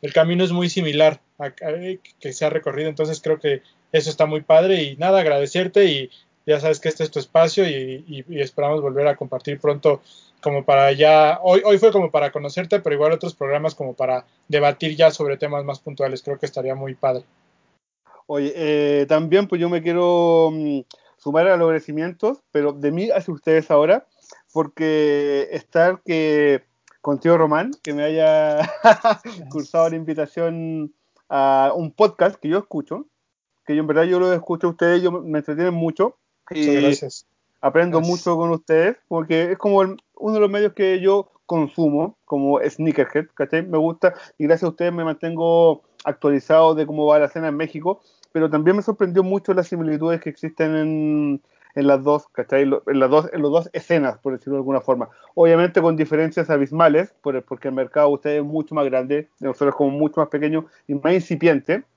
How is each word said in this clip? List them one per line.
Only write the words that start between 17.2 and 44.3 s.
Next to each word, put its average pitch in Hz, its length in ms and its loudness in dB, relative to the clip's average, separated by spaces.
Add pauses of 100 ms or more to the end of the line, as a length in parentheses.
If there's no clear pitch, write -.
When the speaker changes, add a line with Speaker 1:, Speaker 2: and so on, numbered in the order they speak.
Speaker 2:
Oye, 143 300 -4
eh, 147 520 0
también 160 400 2
pues 180 140 -2
yo 170 80 -2
me 170 140 -4
quiero, 170 680 2
mm, 151 280 -4 (380)
sumar 160 300 0
a 185 100 4
los 170 100 2
agradecimientos, 160 720 -4 (120)
pero 147 220 0
de 143 180 -4
mí 185 200 -4
hacia 180 220 -4
ustedes 160 360 0
ahora, 160 380 2 (460)
porque 147 1000 0
estar 175 540 0
que 151 580 0 (380)
contigo, 156 360 2
Román, 160 340 0 (100)
que 151 120 -8
me 147 100 -4
haya 156 560 2 (240)
<laughs> 180 680 2
cursado 160 380 0
la 165 60 -6
invitación 160 1000 -6 (360)
a 135 460 2
un 165 160 -6
podcast 202 480 2
que 156 100 -8
yo 170 100 0
escucho, 190 460 -10 (600)
que 151 100 -4
yo 151 60 0
en 156 60 -4
verdad 151 160 2
yo 180 160 2
lo 185 140 2
escucho 170 340 -4
a 170 40 0
ustedes, 175 300 2
yo 180 100 0
me, 180 100 -6
me 156 180 -4
entretienen 156 340 -4
mucho, 165 440 -2 (320)
Speaker 1:
Muchas 156 160 -4
Speaker 2:
y 143 160 2
Speaker 1:
gracias. 143 440 -2 (360)
Speaker 2:
aprendo 165 380 2
Speaker 1:
Gracias. 170 180 -2
Speaker 2:
mucho 175 200 -2
con 170 140 -2
ustedes, 165 460 0 (100)
porque 165 440 -2
es 190 60 -4
como 196 260 2
el, 190 140 -4 (180)
uno 214 200 -6
de 214 40 0
los 208 100 2
medios 202 240 -2
que 190 260 0
yo 196 320 0 (140)
consumo, 160 800 -2
como 139 340 0
sneakerhead, 151 760 -2
¿cachai? 160 300 -4
Me 175 140 -4
gusta, 165 360 0 (240)